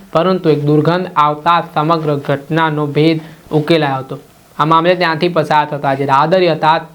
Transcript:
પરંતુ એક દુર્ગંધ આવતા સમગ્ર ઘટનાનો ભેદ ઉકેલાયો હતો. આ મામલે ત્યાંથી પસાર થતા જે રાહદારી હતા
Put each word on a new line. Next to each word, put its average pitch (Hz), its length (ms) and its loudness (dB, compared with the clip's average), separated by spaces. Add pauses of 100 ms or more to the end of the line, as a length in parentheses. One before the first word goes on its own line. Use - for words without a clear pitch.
(120)
પરંતુ 175 380 0
એક 143 140 0
દુર્ગંધ 151 420 2 (100)
આવતા 151 580 0
સમગ્ર 156 420 0
ઘટનાનો 151 680 -2
ભેદ 156 340 0 (300)
ઉકેલાયો 151 460 0
હતો. 131 220 -10 (400)
આ 147 60 0
મામલે 165 300 2
ત્યાંથી 175 340 0
પસાર 151 380 0
થતા 143 280 -2
જે 139 120 -2
રાહદારી 160 460 2
હતા 160 420 0